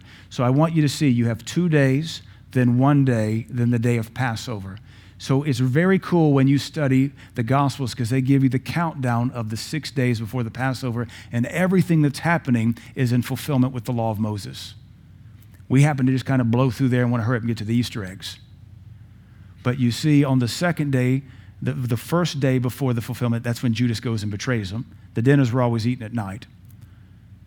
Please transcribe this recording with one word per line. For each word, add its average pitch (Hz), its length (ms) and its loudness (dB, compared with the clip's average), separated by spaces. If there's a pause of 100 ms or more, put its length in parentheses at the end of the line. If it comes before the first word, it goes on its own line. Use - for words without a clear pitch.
(280)
So - 160 -4
I 120 60 4
want 156 240 2
you 160 80 2
to 143 80 2
see, 151 180 0
you 120 200 2
have 113 180 -4
two 180 240 0
days, 143 540 0 (280)
then 123 280 4
one 139 260 6
day, 113 420 0
then 120 220 0
the 120 80 2
day 120 200 2
of 113 180 -6
Passover. 113 640 -6 (400)
So 135 240 0
it's 135 160 0
very 165 400 2
cool 160 340 2
when 135 140 4
you 139 100 4
study 135 540 0 (240)
the 123 80 -2
Gospels, 135 500 0
'cause 113 160 -4
they 135 120 0
give 135 200 4
you 135 80 4
the 131 80 0
countdown 127 720 -2
of 110 220 -8
the 113 40 -4
six - 360 -8
days 123 280 0
before 117 240 -6
the 113 60 -6
Passover, 120 580 -4 (240)
and 120 140 0
everything 175 560 2
that's 143 180 0
happening 117 560 0 (200)
is 123 160 0
in 123 100 2
fulfillment 127 500 -2
with 123 120 -8
the 127 100 -4
law 113 160 -2
of 104 100 -4
Moses. 104 540 -8 (960)
We 131 140 6
happen 135 240 2
to 131 40 2
just 131 140 -2
kind 131 160 0
of 117 80 0
blow 123 220 2
through 135 180 0
there 123 140 2
and 120 80 0
wanna 120 120 -2
hurry 123 140 0
up 107 60 -6
and 117 60 -2
get 113 80 -2
to 104 80 -8
the 113 100 -2
Easter 117 280 -2
eggs. - 360 -14 (1200)
But 135 180 -2
you 120 120 2
see, 147 320 4
on 135 160 2
the 120 80 2
second 156 440 -2
day, 127 300 2 (400)
the, 127 120 -4
the 123 240 -2
first 165 420 -2
day 131 180 2
before 127 360 -2
the 117 80 -2
fulfillment, 117 420 -4
that's 120 180 -4
when 120 120 0
Judas 117 260 0
goes 113 240 -4
and 104 80 -4
betrays 104 400 -4
him. 110 140 -8 (280)
The 117 80 -2
dinners 135 300 6
were 127 100 2
always 117 240 2
eaten 123 200 -2
at 110 80 -10
night. 101 340 -8 (1000)